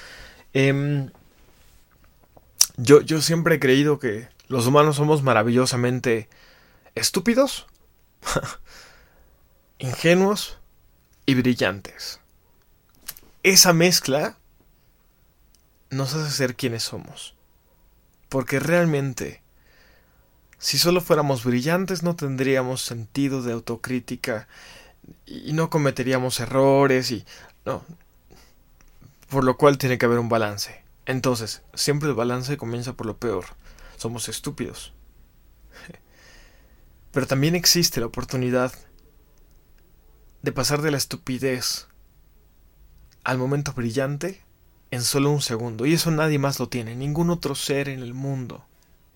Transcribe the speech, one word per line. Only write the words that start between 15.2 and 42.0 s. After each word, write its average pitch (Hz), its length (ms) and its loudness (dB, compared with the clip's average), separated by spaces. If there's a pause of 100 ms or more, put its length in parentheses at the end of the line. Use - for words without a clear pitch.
nos 135 240 -4
hace 156 160 -4
ser 127 260 -2
quienes 117 260 -4
somos. - 520 -12 (960)
Porque 135 280 -2
realmente, 143 840 0 (1160)
si - 200 -2
solo 175 240 4
fuéramos 147 420 2
brillantes, 165 580 0
no 170 140 -2
tendríamos 131 680 -2
sentido 131 600 -4
de 120 100 -4
autocrítica 120 960 -6 (760)
y - 260 -10
no 160 160 0
cometeríamos 131 720 0
errores 135 680 4
y, 110 160 -6 (400)
no. - 180 -6 (1400)
Por 135 160 0
lo 127 140 2
cual 143 200 6
tiene 127 200 0
que 120 80 2
haber 120 120 4
un 120 100 -2
balance. 107 560 -2 (220)
Entonces, 123 560 -4 (120)
siempre 147 340 -2
el 135 60 0
balance 123 420 -2
comienza 120 360 -8
por 113 140 -10
lo 104 100 -6
peor. 98 300 -4 (500)
Somos 117 320 -8
estúpidos. - 640 -10 (960)
<laughs> - 1200 -20
Pero 127 160 -2
también 139 280 2
existe 170 460 2
la 117 60 -4
oportunidad 123 640 -2 (1700)
de 143 100 -4
pasar 147 300 0
de 156 80 0
la 139 80 0
estupidez 127 920 -4 (1400)